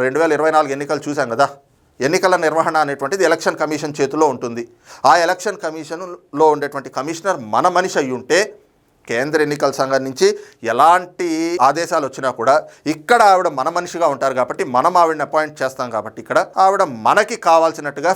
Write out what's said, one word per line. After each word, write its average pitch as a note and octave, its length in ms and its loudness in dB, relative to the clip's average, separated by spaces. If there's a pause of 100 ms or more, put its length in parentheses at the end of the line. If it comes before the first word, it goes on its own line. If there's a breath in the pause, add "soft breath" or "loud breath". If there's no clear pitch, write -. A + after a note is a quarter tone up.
రెండు C3+ 180 0
వేల D#3+ 140 2
ఇరవై D#3 180 0
నాలుగు C#3+ 220 0
ఎన్నికలు C#3+ 300 -6
చూసాం D3 280 -4
కదా, C3+ 120 2 (600)
ఎన్నికల F3+ 280 2 (100)
నిర్వహణ D#3+ 400 0
అనేటువంటిది C#3 440 -4
ఎలక్షన్ E3 320 -2
కమిషన్ D3+ 380 -4
చేతిలో D3+ 340 2
ఉంటుంది. A#2+ 320 -8 (460 loud breath)
ఆ - 20 8 (140)
ఎలక్షన్ F#3 380 -4
కమిషన్లో D#3+ 880 -4
ఉండేటువంటి C#3 420 -6
కమిషనర్ D#3+ 420 -4 (160)
మన D3 120 4 (100)
మనిషి F#3 260 0
అయి B2+ 160 -6
ఉంటే, D#3 200 0 (680)
కేంద్ర C#3 360 0
ఎన్నికల D3 320 -2
సంఘం C3+ 280 0
నుంచి C3+ 220 0 (440 loud breath)
ఎలాంటి F3 560 2 (400)
ఆదేశాలు D#3 400 -2
వచ్చినా C3 220 -6 (100)
కూడా C3 160 4 (380 loud breath)
ఇక్కడ A3+ 260 2 (100)
ఆవిడ F#3 180 4 (120)
మన C3+ 160 -2
మనిషిగా F3 380 -2
ఉంటారు C3+ 260 -2
కాబట్టి, C#3+ 240 -2 (120)
మనం D3+ 260 2
ఆవిడని D#3+ 240 0
అపాయింట్ D3+ 360 -2
చేస్తాం C3 340 -4
కాబట్టి, G#2+ 280 -8
ఇక్కడ C#3 160 0 (260)
ఆవిడ G3 180 4 (240)
మనకి G#3 280 2 (120)
కావాల్సినట్టుగా D#3+ 680 2